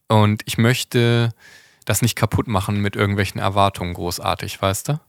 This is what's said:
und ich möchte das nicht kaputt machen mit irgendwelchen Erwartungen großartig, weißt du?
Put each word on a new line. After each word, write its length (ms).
und 360
ich 120
möchte 720
das 160
nicht 160
kaputt 320
machen 320
mit 160
irgendwelchen 420
Erwartungen 540
großartig, 680
weißt 280
du? 200